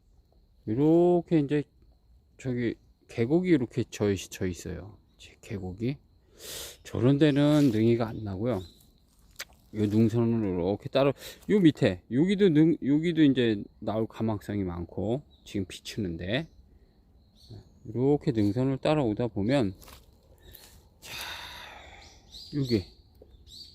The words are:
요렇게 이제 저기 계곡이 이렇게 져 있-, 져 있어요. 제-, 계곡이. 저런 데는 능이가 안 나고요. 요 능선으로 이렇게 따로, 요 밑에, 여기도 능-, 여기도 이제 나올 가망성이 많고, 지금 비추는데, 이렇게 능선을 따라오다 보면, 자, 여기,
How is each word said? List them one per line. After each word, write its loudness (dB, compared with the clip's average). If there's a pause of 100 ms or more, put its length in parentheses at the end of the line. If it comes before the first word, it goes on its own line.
(680)
요렇게 2
이제 0 (760)
저기 -4 (360)
계곡이 0
이렇게 2
져 -2
있-, -6
져 -6
있어요. -10 (200)
제-, -20
계곡이. -8 (840)
저런 2
데는 4
능이가 2
안 -10
나고요. -4 (1120)
요 0
능선으로 0
이렇게 -4
따로, 2 (380)
요 4
밑에, 4 (100)
여기도 2
능-, 4
여기도 2
이제 4 (180)
나올 -4
가망성이 -4
많고, -6 (220)
지금 -6
비추는데, -8 (1400)
이렇게 0
능선을 0
따라오다 0
보면, 0 (1300)
자, -16 (1400)
여기, 0 (880)